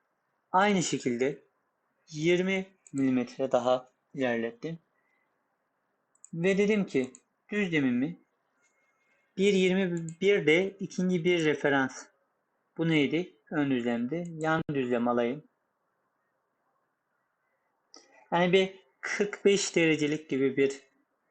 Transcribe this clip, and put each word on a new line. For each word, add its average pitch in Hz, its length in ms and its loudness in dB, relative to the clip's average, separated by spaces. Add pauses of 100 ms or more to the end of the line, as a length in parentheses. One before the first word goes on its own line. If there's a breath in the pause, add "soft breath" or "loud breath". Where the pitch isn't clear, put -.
(540)
aynı 196 300 4
şekilde 131 600 -4 (680)
yirmi 180 580 -2 (260)
milimetre 131 600 -2
daha 127 400 0 (220)
ilerlettim. 123 640 -4 (1600)
Ve 185 240 0
dedim 202 280 2
ki 127 260 -2 (380)
düzlemimi 160 680 0 (1160)
bir 196 160 4
yirmi 185 540 0 (140)
bir 196 260 2
de 180 340 2
ikinci 185 440 -2
bir 175 200 2
referans. 143 600 0 (720)
Bu 165 120 -2
neydi? 156 480 0 (140)
Ön 147 200 -2
düzlemdi. 123 580 -2
Yan 160 340 -2 (120)
düzlem 123 340 0
alayım. 120 360 -2 (3000 loud breath)
Yani 175 200 2
bir 190 260 2 (220)
kırk - 440 -6
beş 202 320 2
derecelik 156 540 0
gibi 135 260 0
bir, 139 240 0 (500)